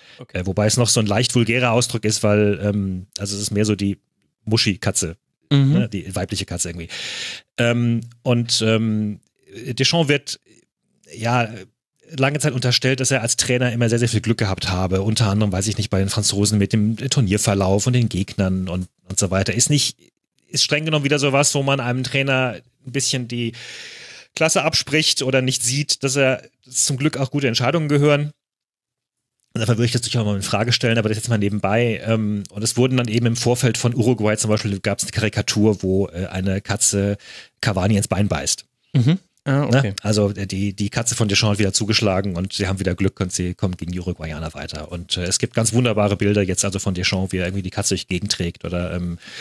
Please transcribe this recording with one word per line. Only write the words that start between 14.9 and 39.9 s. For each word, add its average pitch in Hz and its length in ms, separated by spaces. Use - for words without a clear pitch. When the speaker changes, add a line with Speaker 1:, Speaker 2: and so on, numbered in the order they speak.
Speaker 2:
Unter 110 240
anderem, 101 240
weiß 95 160
ich 107 100
nicht, 101 140
bei 95 80
den 98 100
Franzosen 104 480
mit 98 160
dem 110 240
Turnierverlauf 101 880
und 123 80
den 120 160
Gegnern 92 580
und, 90 200
und 95 120
so 95 100
weiter. 95 240
Ist 120 160
nicht, - 280
ist - 160
streng 151 200
genommen 156 220
wieder 139 140
sowas, 139 340
wo 143 80
man 139 180
einem 123 240
Trainer 131 520
ein 123 40
bisschen 131 360
die 120 240
Klasse 160 280
abspricht 156 580
oder 131 220
nicht 127 180
sieht, 139 420
dass 131 120
er 135 260
zum 127 300
Glück 143 200
auch 135 120
gute 139 180
Entscheidungen 135 400
gehören. 147 440
Und 113 80
dafür 110 160
würde 117 80
ich 117 80
das - 80
durchaus 113 240
mal 104 100
in 98 60
Frage 113 320
stellen, 117 240
aber 107 100
das 107 100
jetzt 104 120
mal 117 80
nebenbei. 104 680
Ähm, 107 440
und 101 120
es 113 140
wurden 127 220
dann 120 100
eben 117 180
im 117 120
Vorfeld 120 400
von 117 180
Uruguay 107 400
zum 107 140
Beispiel, 104 320
gab's 101 220
eine - 80
Karikatur, 107 680
wo, 95 260
äh, 90 180
eine 95 340
Katze 101 560
Cavani 101 340
ins 101 140
Bein 95 180
beißt. 78 380
Speaker 1:
Mhm. 143 260
Ah, 139 200
Speaker 2:
Ne? 120 100
Speaker 1:
okay. 113 240